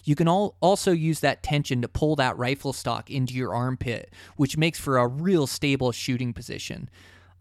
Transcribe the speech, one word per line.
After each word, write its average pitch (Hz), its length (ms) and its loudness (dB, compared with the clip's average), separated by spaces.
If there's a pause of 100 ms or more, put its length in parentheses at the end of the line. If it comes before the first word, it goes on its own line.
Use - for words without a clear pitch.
You 147 100 2
can 165 140 2
al-, 190 320 2
also 190 320 4
use 160 260 0
that 135 240 0
tension 143 400 0
to 117 60 -4
pull 156 260 0
that 127 240 2
rifle 135 340 -2
stock 113 380 -6
into 127 240 -2
your 123 180 -4
armpit, 123 640 -4 (220)
which 143 200 2
makes 160 220 2
for 135 200 2
a 123 100 4
real 151 400 2
stable 135 420 0
shooting 123 420 -2
position. - 560 -10 (520)